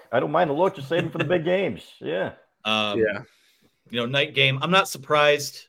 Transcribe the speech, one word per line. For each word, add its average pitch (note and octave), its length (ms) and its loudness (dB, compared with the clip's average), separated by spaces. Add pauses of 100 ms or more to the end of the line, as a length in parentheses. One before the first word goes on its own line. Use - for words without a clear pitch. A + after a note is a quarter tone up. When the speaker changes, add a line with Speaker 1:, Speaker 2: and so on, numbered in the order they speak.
(120)
Speaker 1:
I - 80 2
don't D#3 120 -2
mind E3 180 2
the C#3 40 -2
look. F3+ 220 0
Just C3+ 140 -10
save E3+ 120 2
them E3+ 80 -6
for - 60 -10
the - 80 -2
big D#3+ 220 0
games. F3+ 360 -2 (160)
Yeah. D#3+ 340 -6 (340)
Speaker 2:
Um, G#2+ 320 -2
Speaker 3:
Yeah. G#2+ 240 -2 (680)
Speaker 2:
you A#2+ 100 -4
know, A#2 40 -2
night C#3 300 -2
game. C3+ 260 4
I'm D#3 100 -2
not F#3+ 180 4
surprised. D3 800 0